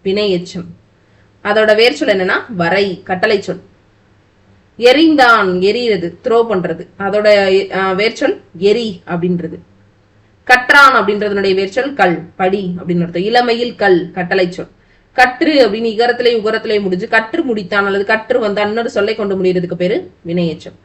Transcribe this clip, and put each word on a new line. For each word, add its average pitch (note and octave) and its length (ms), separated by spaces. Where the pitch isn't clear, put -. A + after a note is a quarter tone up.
வினை G3+ 280
எச்சம். F3 340
அதோட G#3+ 320
வேர் A#3 180
சொல் D4 140
என்னன்னா G3 340
வரை, F3+ 480
கட்டளை G#3 380
சொல். F3+ 200
எரிந்தான், B3 680
எரியிறது, G3+ 540
த்ரோ A#3 260
பண்றது. E3+ 380
அதோட, G3 260
அ, F#3+ 220
வேர் G#3+ 200
சொல் D#4+ 280
எரி G#3 500
அப்படின்றது. F3 500
கற்றான் B3+ 600
அப்படின்றதனுடைய G3+ 500
வேர் F#3+ 140
சொல் C#4 240
கல், F3+ 260
படி F#3 420
அப்படின்னு F3 240
அர்த்தம். F3 220
இளமையில் A#3 520
கல், F#3+ 360
கட்டளை F3+ 400
சொல். - 180
கற்று B3+ 560
அப்படின்னு A3+ 160
இகரத்திலேயும் A#3 600
உகரத்திலேயும் A3 360
முடிஞ்சு F#3+ 260
கற்று A3+ 360
முடித்தான் G#3 420
அல்லது G3 200
கற்று A3+ 340
வந்தான் G#3 280
இன்னொரு A3+ 220
சொல்லை G#3+ 260
கொண்டு G3 280
முடியறதுக்கு F3+ 300
பேரு F#3 380
வினையெச்சம். E3+ 580